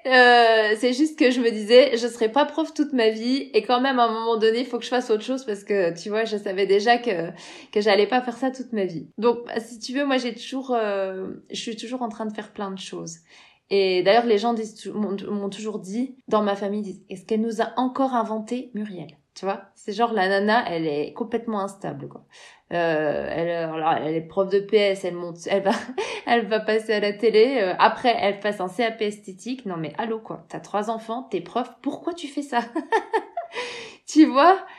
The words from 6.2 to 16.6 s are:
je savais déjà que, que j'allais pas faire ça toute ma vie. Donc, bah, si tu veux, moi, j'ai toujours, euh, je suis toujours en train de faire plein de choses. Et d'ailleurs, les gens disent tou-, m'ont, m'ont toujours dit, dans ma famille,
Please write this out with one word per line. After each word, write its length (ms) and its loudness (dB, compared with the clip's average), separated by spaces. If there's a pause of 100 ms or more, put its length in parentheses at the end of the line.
je 120 -4
savais 300 -2
déjà 320 4
que, 320 -4 (420)
que 80 0
j'allais 260 4
pas 160 0
faire 140 -8
ça 140 -2
toute 220 -10
ma 120 -2
vie. 240 -8 (100)
Donc, 280 0
bah, 140 -6
si 180 -12
tu 140 -12
veux, 120 -2
moi, 140 0
j'ai 160 -6
toujours, 400 -8
euh, 540 -4 (220)
je 100 -10
suis 160 -8
toujours 260 -10
en 60 -4
train 180 -8
de 60 -6
faire 200 -12
plein 180 -8
de 80 -10
choses. 400 -12 (520)
Et 320 2
d'ailleurs, 240 4
les 120 4
gens 140 0
disent 220 -6
tou-, 180 -14
m'ont, 240 -4 (120)
m'ont 220 -4
toujours 280 -8
dit, 380 -6 (120)
dans 140 2
ma 120 0
famille, 280 -4